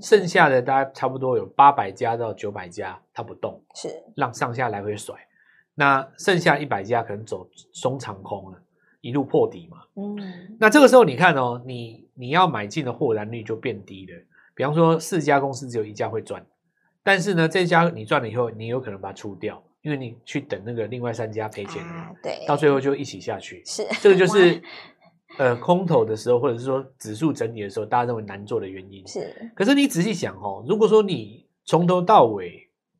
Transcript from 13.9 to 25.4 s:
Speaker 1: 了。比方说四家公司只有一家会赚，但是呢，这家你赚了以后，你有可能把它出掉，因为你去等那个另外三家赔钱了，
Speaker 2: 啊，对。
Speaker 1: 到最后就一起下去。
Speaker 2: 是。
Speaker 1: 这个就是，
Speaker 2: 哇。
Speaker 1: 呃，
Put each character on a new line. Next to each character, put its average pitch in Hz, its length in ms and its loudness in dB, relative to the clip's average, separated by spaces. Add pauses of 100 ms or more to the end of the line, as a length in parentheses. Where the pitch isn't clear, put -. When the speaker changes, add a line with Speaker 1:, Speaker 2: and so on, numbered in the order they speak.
Speaker 1:
了。 87 60 -20 (420)
比 127 80 -4
方 143 100 -2
说 165 260 4
四 165 220 -4
家 139 180 4
公 135 140 -4
司 127 140 -12
只 120 100 -8
有 104 80 -2
一 104 80 -14
家 110 160 -4
会 107 120 -6
赚， 92 220 -12 (600)
但 196 180 2
是 196 140 -2
呢， 165 120 4
这 180 180 2
家 170 240 4
你 110 160 -12
赚 147 160 2
了 117 60 -6
以 107 80 -8
后， 120 140 -2
你 110 180 -12
有 123 120 -2
可 123 100 -12
能 98 100 -12
把 95 100 -10
它 98 40 -14
出 101 220 -14
掉， 98 280 -10 (180)
因 151 100 -6
为 143 60 -4
你 120 280 -12
去 143 160 -6
等 101 240 -8
那 120 80 -8
个 110 140 -4
另 123 120 -8
外 120 140 -4
三 110 180 -6
家 110 160 0
赔 104 180 -8
钱 98 200 -10
了， - 80 -12
Speaker 2:
啊， - 180 -12 (120)
对。 - 240 -6
Speaker 1:
到 147 100 4
最 147 140 6
后 135 100 4
就 139 140 2
一 143 80 -6
起 98 180 -14
下 107 180 -6
去。 - 240 -18
Speaker 2:
是。 - 220 -8 (160)
Speaker 1:
这 208 80 8
个 190 60 10
就 185 100 4
是， 175 280 6
Speaker 2:
哇。 - 80 -6 (760)
Speaker 1:
呃， 123 200 2